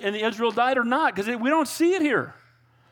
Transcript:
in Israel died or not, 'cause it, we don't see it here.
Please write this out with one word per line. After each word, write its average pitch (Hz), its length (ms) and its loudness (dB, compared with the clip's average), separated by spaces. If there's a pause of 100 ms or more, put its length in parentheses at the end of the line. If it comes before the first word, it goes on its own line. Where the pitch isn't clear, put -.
in 202 140 -2
Israel 226 380 -2
died 247 260 0
or 240 60 2
not, 254 320 0
'cause 202 100 -2
it, 233 140 -2
we 247 100 0
don't 311 160 2
see 339 280 2
it 370 80 0
here. 214 320 0 (580)